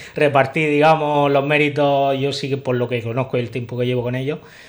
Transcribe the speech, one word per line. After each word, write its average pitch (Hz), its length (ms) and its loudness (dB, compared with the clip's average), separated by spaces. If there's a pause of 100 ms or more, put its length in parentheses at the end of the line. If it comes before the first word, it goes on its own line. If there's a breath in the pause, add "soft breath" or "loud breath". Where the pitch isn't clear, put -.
<laughs> - 100 -20
repartir, 143 540 2
digamos, 147 640 4
los 139 140 2
méritos. 143 720 2
Yo 139 120 -2
sí 135 180 -6
que, 135 80 -2
por 127 180 -4
lo 120 120 -2
que 123 140 -4
conozco 123 360 -4
y - 20 0
el 120 100 -4
tiempo 123 280 -8
que 123 100 -2
llevo 123 160 -2
con 123 100 -4
ellos, 131 240 -4 (320 loud breath)